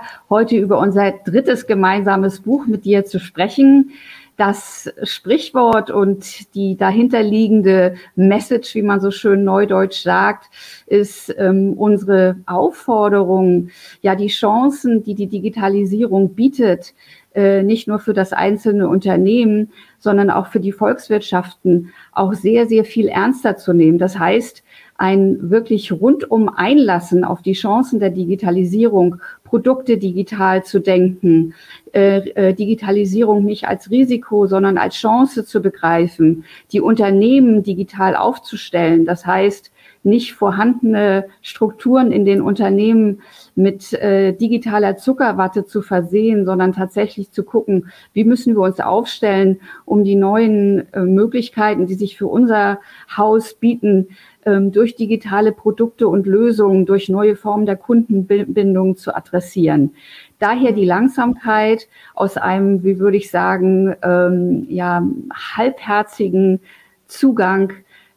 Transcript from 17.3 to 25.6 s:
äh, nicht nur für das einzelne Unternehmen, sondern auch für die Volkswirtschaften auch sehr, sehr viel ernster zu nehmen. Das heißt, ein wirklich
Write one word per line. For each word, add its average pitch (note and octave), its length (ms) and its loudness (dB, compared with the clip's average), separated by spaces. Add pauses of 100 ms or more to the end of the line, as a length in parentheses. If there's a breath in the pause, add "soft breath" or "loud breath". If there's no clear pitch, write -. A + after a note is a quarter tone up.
äh, G3 260 2
nicht G#3+ 260 0
nur G#3+ 120 -2
für G#3 140 -4
das F#3+ 200 -2
einzelne G3+ 560 0
Unternehmen, G#3 840 0 (280 soft breath)
sondern G3+ 320 0
auch F#3+ 160 -2
für A3 120 -4
die F#3+ 120 -4
Volkswirtschaften F#3 1200 -2 (180 loud breath)
auch G3 220 -2
sehr, A3+ 340 0
sehr A3+ 160 2
viel A3 240 -2
ernster G#3+ 480 -2
zu - 160 -4
nehmen. E3+ 280 4
Das F#3 180 -2
heißt, G3 460 -2 (340 soft breath)
ein F#3+ 520 0
wirklich A3 420 0